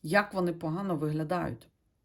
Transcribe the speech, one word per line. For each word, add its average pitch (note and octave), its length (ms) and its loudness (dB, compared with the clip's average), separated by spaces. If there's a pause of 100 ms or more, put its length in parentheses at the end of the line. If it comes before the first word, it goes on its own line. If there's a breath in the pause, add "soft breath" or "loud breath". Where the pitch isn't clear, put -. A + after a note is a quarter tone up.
Як G3+ 300 2
вони F3 200 2
погано E3+ 420 -2
виглядають. D#3 720 -2 (380)